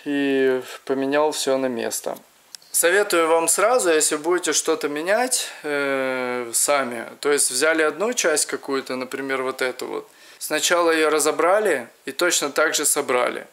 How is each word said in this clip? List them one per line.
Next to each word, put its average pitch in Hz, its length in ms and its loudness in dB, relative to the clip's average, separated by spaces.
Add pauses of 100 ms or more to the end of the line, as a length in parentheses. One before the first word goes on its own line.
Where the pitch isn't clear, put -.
и 135 560 2 (240)
поменял 139 460 0
всё 135 260 0
на 135 100 -2
место. 113 520 -6 (520)
Советую 175 580 2
вам 165 200 4
сразу, 208 420 2
если 156 260 2
будете 165 360 0
что-то 156 360 0
менять, 196 600 -2 (140)
э, 131 920 -2
сами, 123 540 0 (140)
то 143 120 2
есть 139 180 2
взяли 156 320 2
одну 156 300 0
часть 160 340 0
какую-то, 135 500 -6
например, 135 460 -6
вот 131 200 -4
эту 127 240 -4
вот. - 220 -8 (300)
Сначала 170 520 2
её 156 180 4
разобрали 156 800 2 (160)
и 139 80 -8
точно 160 380 0
так 151 240 0
же 151 100 -2
собрали, 127 680 0